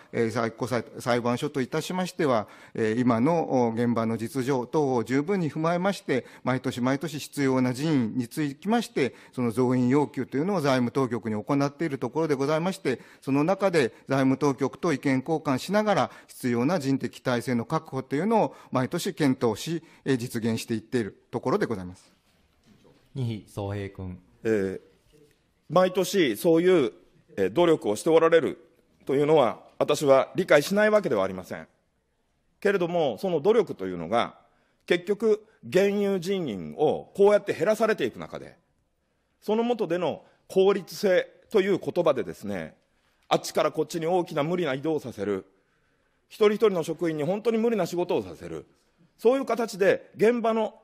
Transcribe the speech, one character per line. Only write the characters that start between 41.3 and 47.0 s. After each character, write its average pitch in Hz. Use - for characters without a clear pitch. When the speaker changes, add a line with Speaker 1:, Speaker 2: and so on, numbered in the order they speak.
Speaker 3:
と 208
い 196
う 147
言 170
葉 156
で 113
で 85
す -
ね、 92
あ -
っ 156
ち -
か 180
ら 156
こ 156
っ -
ち 170
に 160
大 175
き -
な 151
無 170
理 175
な 131
移 139
動 160
を 147
さ 120
せ 101
る、 98
一 -
人 214
一 -
人 214
の 170
職 165